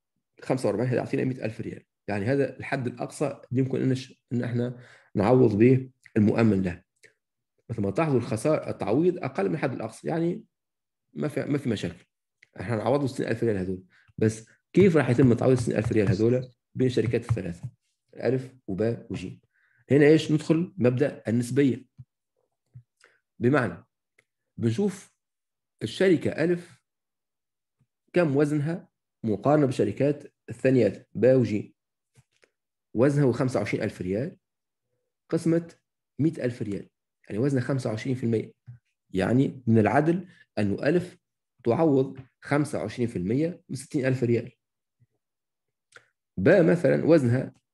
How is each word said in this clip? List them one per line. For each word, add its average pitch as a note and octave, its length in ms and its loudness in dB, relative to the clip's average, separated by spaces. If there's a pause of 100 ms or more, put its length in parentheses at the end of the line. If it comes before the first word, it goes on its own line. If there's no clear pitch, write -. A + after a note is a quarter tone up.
(420)
خمسة B2+ 260 -4
وأربعين، G#2+ 220 -2
هذا B2 80 0
يعطينا C3+ 260 -4
مائة C3 220 -6
ألف A2+ 160 -10
ريال. - 220 -14 (240)
يعني G2+ 180 -6
هذا C#3 320 -2
الحد C3+ 300 -6
الأقصى C#3 540 -8 (100)
اللي B2+ 100 0
يمكن B2+ 200 -2
إن C3 140 0
ش-، - 260 -12 (120)
إن A#2+ 100 -2
إحنا A#2+ 360 -4 (360)
نعوض A2+ 400 4
به B2+ 340 4 (280)
المؤمن G#2+ 440 4
له. F2 220 -6 (880)
مثل A2+ 120 -6
ما G2 100 0
تلاحظوا D3+ 260 0
الخسارة، A#2+ 520 -2
التعويض D3+ 540 -2
أقل G3 260 -4
من E3+ 60 -4
الحد C#3+ 180 -4
الأقصى، - 340 -10
يعني E3+ 360 -2 (720)
ما C#3+ 140 -6
في، - 180 -6
ما D3 120 -2
في C#3 120 -4
مشاكل. F#2 360 -6 (540)
إحنا F#2+ 160 -6
نعوضوا B2 320 0
ستين - 200 -6
ألف A2+ 160 -4
ريال A2 140 0
هذول، F#2 260 -6 (340)
بس A2 280 0 (300)
كيف F3 220 6
راح C3 120 2
يتم B2 240 6
تعويض B2 240 4
ستين - 200 -2
ألف A2 140 -2
ريال G2+ 180 2
هذول A#2 420 0 (220)
بين B2+ 140 0
الشركات A#2 420 -2
الثلاثة؟ F#2 400 -6 (440)
الألف C3 420 -4 (120)
وباء G#2+ 420 -4
وجيم. F#2 320 -10 (500)
هنا D3 140 6
إيش؟ D#3 260 6
ندخل D#3+ 460 0
مبدأ B2 500 0
النسبية. B2 580 0 (1500)
بمعنى A#2 460 0 (720)
بنشوف B2 560 -4 (720)
الشركة F3+ 480 0
ألف F3 500 -4 (1300)
كم D#3+ 240 2
وزنها D3+ 520 -2 (340)
مقارنة C3+ 420 2
بالشركات B2 680 -2 (160)
الثانيات A#2 640 0
باء B2 240 4
وجيم. G#2+ 360 -2 (1200)
وزنها C#3+ 320 2
هو B2 60 4
خمسة B2+ 280 -2
وعشرين G#2 240 -4
ألف G2+ 180 -6
ريال G#2 360 -6 (920)
قسمة E3 440 -2 (460)
مائة D#3+ 260 -2
ألف A#2 160 -6
ريال، G2+ 280 -8 (400)
يعني G2 80 -8
وزنها C3 260 0
خمسة B2+ 260 -4
وعشرين A#2 260 -6
في - 80 -6
المية. A2+ 300 -2 (560)
يعني G#2 580 0
من A2+ 100 4
العدل D3+ 500 2 (300)
أنه G#2 300 -2
ألف F3 300 -2 (460)
تعوض C3+ 560 2 (220)
خمسة C#3 380 -2
وعشرين G#2+ 280 -4
في A#2 80 -10
المية C3 540 -4
من D#3+ 60 -10
ستين C3+ 300 -4
ألف C3 180 0
ريال. A#2 320 -2 (1800)
باء D#3+ 260 6
مثلًا D#3+ 420 2
وزنها C3 480 2 (200)